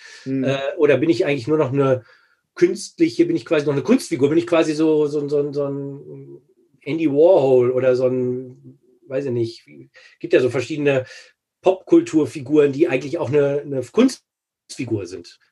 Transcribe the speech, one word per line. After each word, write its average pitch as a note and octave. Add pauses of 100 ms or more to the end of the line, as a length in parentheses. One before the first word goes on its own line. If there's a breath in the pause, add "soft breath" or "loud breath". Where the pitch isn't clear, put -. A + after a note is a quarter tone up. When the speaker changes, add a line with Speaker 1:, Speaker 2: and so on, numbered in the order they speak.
(260 loud breath)
Speaker 1:
Mhm. C3+
Speaker 2:
äh, C3+ (200)
oder D3
bin D#3+
ich D#3+
eigentlich C#3
nur D3+
noch C3+
eine C3+ (540 soft breath)
künstliche, E3+
bin D#3+
ich D#3
quasi D3+
noch D3
eine C#3
Kunstfigur, D#3
bin D#3+
ich E3+
quasi D#3+
so, D3+
so, C#3+
so, D3
so C#3+
ein C#3 (420)
Andy D#3
Warhol C3+
oder B2+
so B2+
ein, B2+ (280)
weiß C3+
ich C3+
nicht, A#2 (560 soft breath)
gibt E3
ja E3
so B2+
verschiedene C#3 (580 loud breath)
Popkulturfiguren, D3+
die D3
eigentlich C#3+
auch D3+
eine, C#3+
eine C3+
Kunstfigur -
sind, F2 (140)